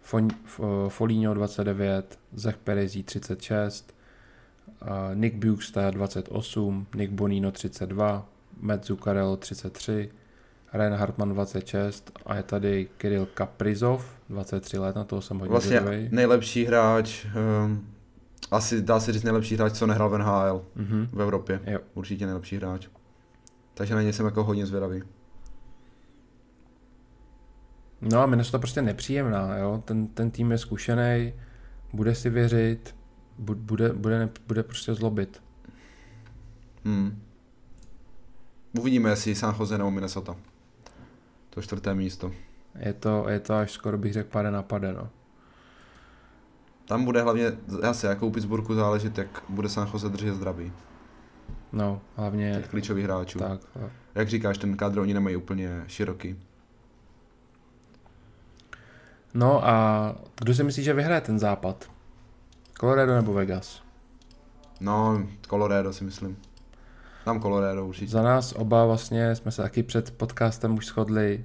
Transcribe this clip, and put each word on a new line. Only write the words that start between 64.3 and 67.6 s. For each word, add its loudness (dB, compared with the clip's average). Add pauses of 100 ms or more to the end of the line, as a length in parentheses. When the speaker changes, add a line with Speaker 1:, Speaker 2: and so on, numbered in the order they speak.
Speaker 2:
No, 2 (240)
Colorado 2
si -8
myslím. -8 (880)
Tam 0
Colorado 2